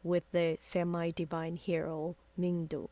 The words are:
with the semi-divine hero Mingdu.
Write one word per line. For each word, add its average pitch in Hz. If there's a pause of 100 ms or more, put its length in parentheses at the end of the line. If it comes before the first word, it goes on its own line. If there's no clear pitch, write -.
with 175
the 165
semi-divine 170
hero 160 (240)
Mingdu. 170